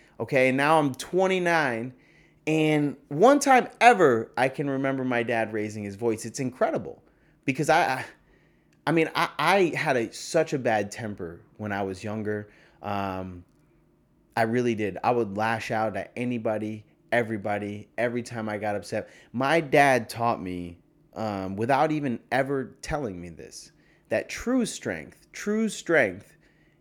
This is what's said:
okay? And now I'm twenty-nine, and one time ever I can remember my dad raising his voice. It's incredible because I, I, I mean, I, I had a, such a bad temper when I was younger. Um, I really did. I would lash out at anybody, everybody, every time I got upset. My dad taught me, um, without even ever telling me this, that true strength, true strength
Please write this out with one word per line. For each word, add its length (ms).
okay? 300
And 80
now 220
I'm 160
twenty-nine, 1000
and 480
one 320
time 280
ever 560
I 120
can 200
remember 340
my 200
dad 280
raising 320
his 120
voice. 300
It's 160
incredible 600
because 240
I, 120
I, 240
I 40
mean, 240
I, 140
I 360
had 200
a, 160
such 400
a 80
bad 320
temper 500
when 140
I 120
was 200
younger. 460
Um, 640
I 60
really 340
did. 260
I 100
would 260
lash 340
out 240
at 220
anybody, 680
everybody, 720
every 240
time 280
I 80
got 180
upset. 340
My 300
dad 480
taught 320
me, 380
um, 420
without 380
even 260
ever 480
telling 400
me 80
this, 420
that 180
true 380
strength, 640
true 380
strength 640